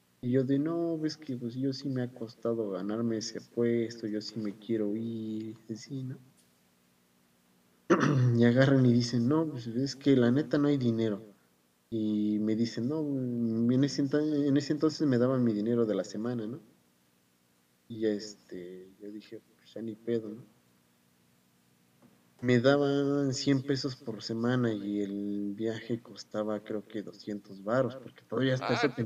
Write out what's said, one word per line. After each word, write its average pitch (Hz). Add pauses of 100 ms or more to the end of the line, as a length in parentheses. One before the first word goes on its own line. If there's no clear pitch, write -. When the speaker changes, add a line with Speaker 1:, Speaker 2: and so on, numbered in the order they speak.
(220)
Speaker 1:
Y 123
yo 131
de: 139
"No, 165
ves 156
que, 127
pues, 120
yo 135
sí 139
me 127
ha 123
costado 113
ganarme 107
ese -
puesto, 117
yo 104
sí -
me 101
quiero 107
ir", 110 (120)
y 113
así, 131
¿no? 131 (1700)
<clears throat> 135
Y 117
agarran 131
y 120
dicen: 120
"No, 160
pues, 120
es 131
que 139
la 120
neta 151
no 143
hay 143
dinero". 113 (680)
Y 107
me 107
dicen: 113
"No, 156
mm", 120
en 131
ese 143
ento-, 143
en 147
ese 143
entonces 156
me 123
daban 127
mi 113
dinero 113
de 104
la 92
semana, 113
¿no? 131 (1200)
Y 113
ya, 110
este, 92
yo 104
dije: 107
"Pues, -
ya 107
ni 113
pedo", 113
¿no? 113 (1900)
Me 123
daban 139
cien 135
pesos 139
por 107
semana 117
y 101
el 101
viaje 110
costaba, 107
creo 107
que 107
doscientos 98
varos, 127
porque -
todavía 131
hasta 127
Speaker 2:
Ah, -
Speaker 1:
eso 202 (140)